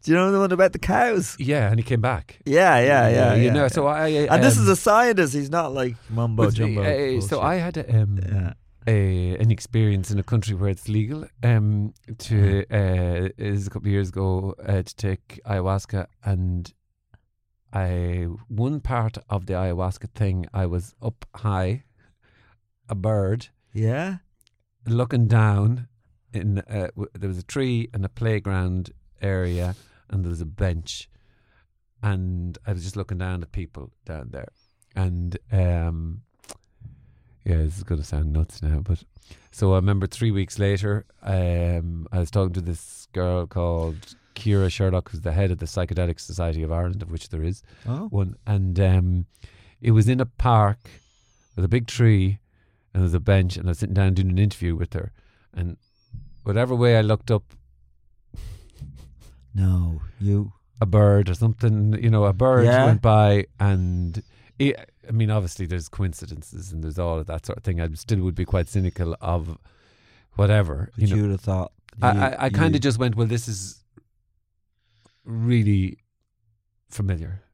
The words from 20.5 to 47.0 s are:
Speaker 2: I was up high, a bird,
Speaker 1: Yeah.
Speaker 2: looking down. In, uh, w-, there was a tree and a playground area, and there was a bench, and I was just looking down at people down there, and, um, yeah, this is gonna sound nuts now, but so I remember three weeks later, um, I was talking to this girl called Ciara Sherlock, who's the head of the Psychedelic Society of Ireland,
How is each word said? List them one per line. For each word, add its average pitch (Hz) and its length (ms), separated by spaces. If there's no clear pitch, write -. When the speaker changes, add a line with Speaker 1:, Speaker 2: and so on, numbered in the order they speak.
Speaker 2:
I 92 120
was 87 360
up 113 220
high, 101 480
a 110 60
bird, 101 540
Speaker 1:
Yeah. 135 460
Speaker 2:
looking 120 400
down. 110 640
In, 101 260
uh, 98 300
w-, - 260
there 95 140
was 92 100
a 90 40
tree 123 520
and 98 100
a 98 60
playground 95 800
area, 90 520
and 95 140
there 85 60
was 82 120
a 82 40
bench, 85 600
and 92 640
I 104 80
was 87 100
just 98 120
looking 98 220
down 92 240
at 80 100
people 78 380
down 73 280
there, 67 160
and, 87 440
um, 85 720
yeah, 90 140
this 80 200
is 92 60
gonna 76 200
sound 76 300
nuts 80 280
now, 76 180
but 90 220
so 95 220
I 95 40
remember 98 300
three 113 240
weeks 98 280
later, 101 480
um, 87 880
I 92 60
was 85 120
talking 95 240
to 92 60
this - 520
girl 90 340
called 85 680
Ciara 101 340
Sherlock, 92 420
who's 80 120
the 87 100
head 92 180
of 87 80
the 82 80
Psychedelic 87 540
Society 82 420
of 78 80
Ireland, 87 320